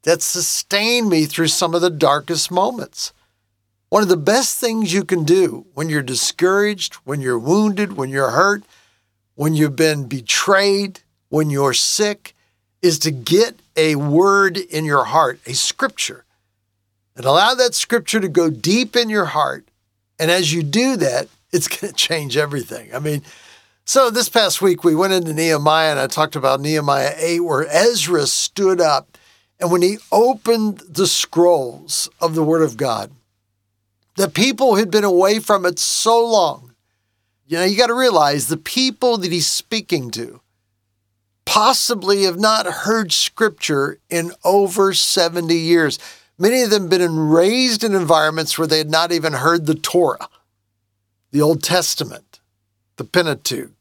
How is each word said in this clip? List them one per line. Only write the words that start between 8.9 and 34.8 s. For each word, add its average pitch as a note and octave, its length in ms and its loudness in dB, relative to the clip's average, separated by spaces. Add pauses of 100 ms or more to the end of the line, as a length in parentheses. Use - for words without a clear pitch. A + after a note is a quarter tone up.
when D#3 200 -2
you've D3 200 0
been D3+ 300 0
betrayed, G3 960 0 (260)
when D3+ 220 -2
you're C#3 240 0
sick, - 600 -2 (480)
is E3+ 180 2
to D3+ 120 -2
get D#3+ 480 0 (160)
a D#3 200 2
word F3+ 600 2
in D#3 300 -6
your C#3+ 180 2
heart, C#3 420 0
a B2+ 80 -10
scripture, - 720 -6 (880)
and B2 120 -12
allow F#3 280 4
that B3 220 0
scripture - 460 -2
to F#3+ 80 -4
go D#3+ 200 2
deep G3+ 460 -2
in A#3+ 140 0
your G#3 160 0
heart. C3+ 400 -4 (520)
And E3 140 0
as F3 220 0
you E3 100 -2
do A#3+ 320 0
that, C#3+ 320 -2 (240)
it's F3 160 -2
gonna - 240 -10
change D3 460 -4
everything. A#2+ 580 -6
I C3 40 -6
mean, D3 220 -4 (640)
so C4 260 2
this A3+ 200 -2
past G#3 320 0
week, F#3 240 2
we D#3+ 100 4
went F#3+ 160 2
into F3 220 -2
Nehemiah, D#3 580 2
and C#3 80 -2
I C3 80 -2
talked D#3 300 -4
about C3+ 240 0
Nehemiah C#3+ 560 0
eight, E3+ 240 -2
where D#3 260 -2
Ezra E3 600 2
stood F#3+ 520 0
up, D3 380 0 (420)
and F3 140 0
when F3 80 2
he G3 160 0 (120)
opened A3 760 0
the F3 200 -2
scrolls - 1000 0 (140)
of E3 120 -2
the D#3+ 100 0
Word D#3+ 180 2
of B2+ 160 0
God, A2 340 -4 (1040)
the F#3+ 140 0
people A#3 460 2
had G3+ 140 0